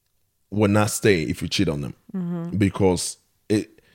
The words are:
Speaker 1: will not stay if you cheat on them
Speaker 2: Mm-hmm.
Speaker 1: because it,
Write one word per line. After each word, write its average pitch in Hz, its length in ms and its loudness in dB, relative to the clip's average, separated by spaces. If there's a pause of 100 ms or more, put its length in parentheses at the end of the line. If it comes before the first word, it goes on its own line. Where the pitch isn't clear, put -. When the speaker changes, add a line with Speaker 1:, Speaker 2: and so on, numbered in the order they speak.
(500)
Speaker 1:
will 104 200 2
not 107 200 4
stay 95 340 2
if 73 180 -4
you 92 60 -4
cheat 82 220 0
on 73 120 -4
them 64 120 -10 (220)
Speaker 2:
Mm-hmm. 175 420 -6
Speaker 1:
because 95 600 0 (300)
it, 104 220 -2 (260)